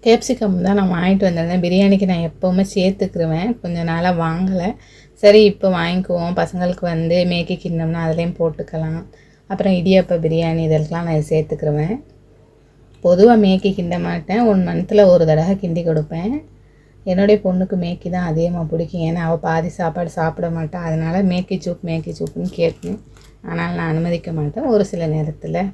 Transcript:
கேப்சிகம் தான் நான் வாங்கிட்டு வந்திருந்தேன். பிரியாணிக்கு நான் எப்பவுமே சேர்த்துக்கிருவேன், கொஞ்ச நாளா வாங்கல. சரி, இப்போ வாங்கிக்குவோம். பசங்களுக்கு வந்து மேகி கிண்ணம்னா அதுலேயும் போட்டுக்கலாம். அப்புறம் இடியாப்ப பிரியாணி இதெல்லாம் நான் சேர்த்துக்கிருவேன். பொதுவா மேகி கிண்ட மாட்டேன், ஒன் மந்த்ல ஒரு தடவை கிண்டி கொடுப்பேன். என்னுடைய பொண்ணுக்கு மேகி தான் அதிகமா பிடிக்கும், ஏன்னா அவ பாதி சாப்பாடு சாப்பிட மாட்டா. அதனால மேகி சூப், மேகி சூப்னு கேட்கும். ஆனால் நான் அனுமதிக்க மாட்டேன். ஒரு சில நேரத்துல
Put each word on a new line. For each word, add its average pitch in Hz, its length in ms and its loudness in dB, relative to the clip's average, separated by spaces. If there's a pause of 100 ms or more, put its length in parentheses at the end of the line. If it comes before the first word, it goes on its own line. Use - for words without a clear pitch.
கேப்சிகம் 226 580 2
தான் 196 160 2
நான் 185 160 0
வாங்கிட்டு 190 320 2
வந்திருந்தேன். 170 360 0
பிரியாணிக்கு 196 440 4
நான் 170 220 0
எப்பவுமே 185 380 0
சேர்த்துக்கிருவேன், 185 800 -2 (120)
கொஞ்ச 170 240 -6
நாளா 170 340 0
வாங்கல. 175 440 -2 (600)
சரி, 208 220 8
இப்போ 196 260 2
வாங்கிக்குவோம். 175 680 -2
பசங்களுக்கு 180 500 -4
வந்து 165 300 0 (100)
மேகி 175 300 -2
கிண்ணம்னா 165 460 -4
அதுலேயும் 170 360 -2
போட்டுக்கலாம். 160 640 -4 (500)
அப்புறம் 190 240 0
இடியாப்ப 180 440 4
பிரியாணி 165 440 0
இதெல்லாம் 156 460 0
நான் 156 220 -2
சேர்த்துக்கிருவேன். 156 680 -2 (1080)
பொதுவா 190 320 8
மேகி 190 360 4
கிண்ட 175 260 -4
மாட்டேன், 175 480 -2
ஒன் 196 200 4
மந்த்ல 180 400 2
ஒரு 175 200 8
தடவை 160 280 2
கிண்டி 175 280 -4
கொடுப்பேன். 165 500 -2 (760)
என்னுடைய 202 340 4
பொண்ணுக்கு 185 360 -2
மேகி 175 340 -6
தான் 180 160 -4
அதிகமா 170 360 -2
பிடிக்கும், 165 420 -4
ஏன்னா 170 200 -2
அவ 165 120 0
பாதி 165 340 -2
சாப்பாடு 165 400 -4
சாப்பிட 165 400 -4
மாட்டா. 165 320 -6
அதனால 165 400 -2
மேகி 180 360 -2
சூப், 175 260 -8
மேகி 165 280 -6
சூப்னு 165 380 -6
கேட்கும். 170 480 -4 (440)
ஆனால் 170 320 -6
நான் 170 180 -4
அனுமதிக்க 170 400 -4
மாட்டேன். 156 340 -4
ஒரு 208 180 2
சில 170 220 -6
நேரத்துல 156 520 -4 (160)